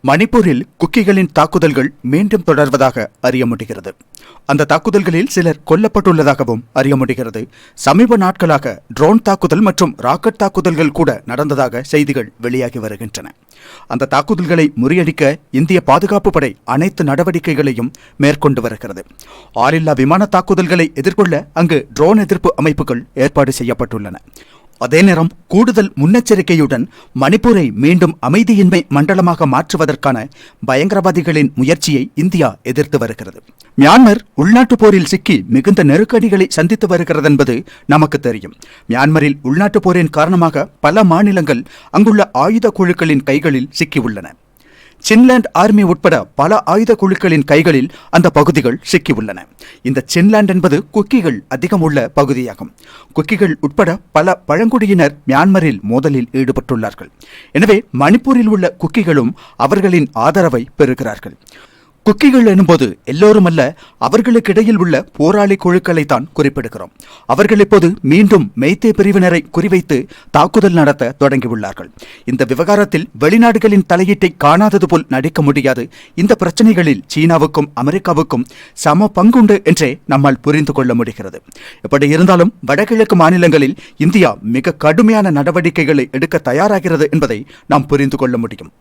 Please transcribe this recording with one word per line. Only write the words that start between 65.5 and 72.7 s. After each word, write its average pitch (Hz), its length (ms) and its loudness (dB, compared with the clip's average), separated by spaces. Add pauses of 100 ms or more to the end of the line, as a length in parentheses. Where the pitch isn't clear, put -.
குழுக்களை 180 560 -2
தான் 127 140 -2 (100)
குறிப்பிடுகிறோம். 117 560 -6 (340)
அவர்கள் 202 380 2
இப்போது 196 240 4 (240)
மீண்டும் 185 340 4 (160)
மெய்தே 196 280 0 (100)
பிரிவினரை 185 420 2 (140)
குறிவைத்து 170 420 0 (340)
தாக்குதல் 185 480 2
நடத்த 143 400 0
தொடங்கியுள்ளார்கள். 110 720 -4 (420)
இந்த 131 200 -2
விவகாரத்தில் 185 540 0 (140)